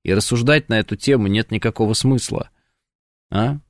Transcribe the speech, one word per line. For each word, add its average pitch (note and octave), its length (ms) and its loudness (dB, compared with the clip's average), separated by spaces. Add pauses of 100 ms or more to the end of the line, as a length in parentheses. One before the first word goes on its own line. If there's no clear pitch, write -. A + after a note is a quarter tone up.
И F#2 120 0
рассуждать A#2+ 540 0
на A2 100 2
эту G#2+ 180 -4
тему B2 300 2
нет G#2 240 0
никакого A2 420 -2
смысла. - 560 -2 (840)
А? B2 280 -2 (100)